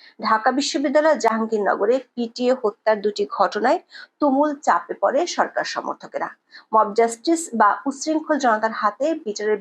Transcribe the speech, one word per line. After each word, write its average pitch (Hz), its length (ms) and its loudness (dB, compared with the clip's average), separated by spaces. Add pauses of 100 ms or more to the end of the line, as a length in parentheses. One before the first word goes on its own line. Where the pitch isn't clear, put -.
(220)
ঢাকা 226 300 2
বিশ্ববিদ্যালয় 285 640 2
জাহাঙ্গীরনগরে 220 840 0 (160)
পিটিএ 240 480 -2
হত্যার 208 380 0
দুটি 208 300 -2
ঘটনায় 214 480 2 (400)
তুমুল 285 360 2
চাপে 226 380 0
পড়ে 247 340 0
সরকার - 360 -2
সমর্থকেরা। - 680 -8 (460)
মব 208 180 4
জাস্টিস 233 600 0
বা 214 300 4
উচ্ছৃঙ্খল 311 520 -2
জনতার 220 340 0
হাতে 240 440 -2 (100)
বিচারের 214 360 -2